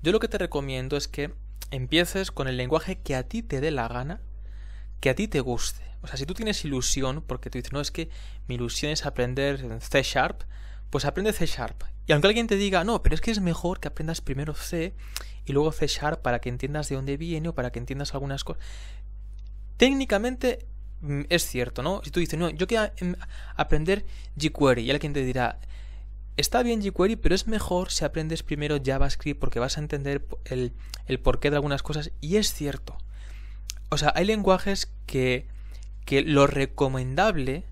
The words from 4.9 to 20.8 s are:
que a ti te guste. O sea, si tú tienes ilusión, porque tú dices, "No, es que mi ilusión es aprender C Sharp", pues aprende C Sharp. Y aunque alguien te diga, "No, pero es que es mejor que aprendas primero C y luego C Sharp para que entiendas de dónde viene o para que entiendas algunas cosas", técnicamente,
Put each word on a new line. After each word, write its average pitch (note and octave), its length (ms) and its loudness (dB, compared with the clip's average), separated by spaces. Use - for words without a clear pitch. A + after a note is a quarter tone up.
que - 100 2
a C3 60 4
ti G#3 140 0
te D#3 100 0
guste. B2 460 -2
O - 60 -10
sea, - 80 -8
si C3+ 100 -4
tú F3+ 80 -6
tienes G#3+ 300 -2
ilusión, C3 600 0
porque B2 240 -6
tú B2+ 100 -6
dices, - 140 -6
"No, C#3 80 -2
es C#3+ 120 -4
que D#3+ 180 -6
mi B2 80 -2
ilusión A#2+ 340 -2
es D3+ 160 -2
aprender C3 720 0
C C#3 220 2
Sharp", C#3 400 0
pues C#3 140 0
aprende F#3 280 2
C F3+ 140 4
Sharp. - 380 -2
Y D#3+ 40 8
aunque D3+ 140 8
alguien A3 220 6
te G#3 80 4
diga, F#3+ 260 4
"No, A3 220 2
pero A3 100 8
es - 60 4
que - 100 2
es G#3 100 2
mejor F3 380 0
que - 80 -6
aprendas D#3+ 340 -2
primero C#3+ 340 -2
C E3+ 420 -4
y - 80 -2
luego D3 180 6
C D3+ 160 2
Sharp D3+ 360 0
para A#2+ 180 2
que - 80 -4
entiendas C#3 400 -4
de C3+ 80 -2
dónde C3+ 200 -2
viene E3 340 -2
o D#3+ 40 -6
para B2 160 -2
que A#2 80 -6
entiendas C3+ 360 -4
algunas C#3 280 -2
cosas", - 220 -4
técnicamente, B3+ 920 2